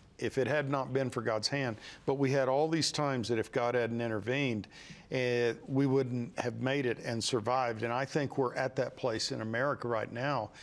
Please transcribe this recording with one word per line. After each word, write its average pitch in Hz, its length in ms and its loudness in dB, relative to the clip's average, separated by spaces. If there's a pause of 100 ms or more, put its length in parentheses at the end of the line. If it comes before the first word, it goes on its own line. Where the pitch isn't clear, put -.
(180)
if 120 200 -2
it 127 80 4
had 143 240 0
not 131 220 0
been 131 180 0
for 120 120 -2
God's 110 260 0
hand. 131 280 0 (300)
But 139 80 2
we 139 160 2
had 135 180 4
all 143 200 4
these 160 240 2
times 131 360 0
that 117 100 2
if 107 140 0
God 120 220 2
hadn't 117 260 0
intervened, 117 640 0 (440)
eh, 120 440 2 (120)
we 139 200 2
wouldn't 123 520 0
have 117 220 -4
made 131 260 0
it 117 180 0
and 117 180 -2
survived. 117 600 0
And 117 100 -2
I 131 120 0
think 139 340 -2
we're 127 160 0
at 131 220 -2
that 127 200 -2
place 113 360 -2
in 120 80 -4
America 120 480 -2
right 110 240 0
now, 123 380 -2 (120)